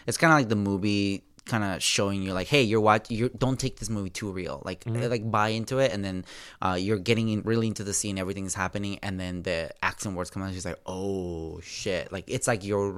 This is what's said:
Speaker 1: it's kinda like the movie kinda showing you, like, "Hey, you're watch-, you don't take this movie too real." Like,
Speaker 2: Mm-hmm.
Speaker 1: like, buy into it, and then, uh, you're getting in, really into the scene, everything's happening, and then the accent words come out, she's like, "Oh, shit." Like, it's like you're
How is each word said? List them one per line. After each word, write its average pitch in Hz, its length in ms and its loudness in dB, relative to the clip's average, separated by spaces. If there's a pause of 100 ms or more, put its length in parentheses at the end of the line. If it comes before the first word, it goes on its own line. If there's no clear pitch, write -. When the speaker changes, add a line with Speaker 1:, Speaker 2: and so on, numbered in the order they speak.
Speaker 1:
it's 120 120 -2
kinda 160 180 8
like 131 140 4
the 110 60 4
movie 101 680 2 (220)
kinda 98 340 -2
showing 98 440 0
you, 95 100 -2
like, 92 140 -2
"Hey, 143 160 6
you're 110 180 4
watch-, 107 300 6
you 117 180 0
don't 127 300 0
take - 200 -4
this 104 100 -6
movie 101 200 -2
too 101 220 -6
real." 87 340 -6
Like, 92 200 -6
Speaker 2:
Mm-hmm. 117 240 -2
Speaker 1:
like, 113 200 0
buy 107 200 4
into 113 300 0
it, 135 120 4
and 101 120 -2
then, 92 220 -4 (360)
uh, 92 180 2
you're 101 180 2
getting 113 320 2
in, 107 140 2
really 113 240 2
into 107 160 -4
the 98 100 -4
scene, 98 240 -2
everything's 95 360 -2
happening, 101 500 -4
and 95 160 -4
then 90 240 -4
the 82 260 -2 (140)
accent 95 320 -2
words 90 140 -4
come 98 140 -8
out, 95 100 -6
she's 90 120 -8
like, 87 200 -6
"Oh, 90 760 -4
shit." 90 500 -4
Like, 92 160 -8
it's - 200 -2
like 110 160 0
you're 101 340 0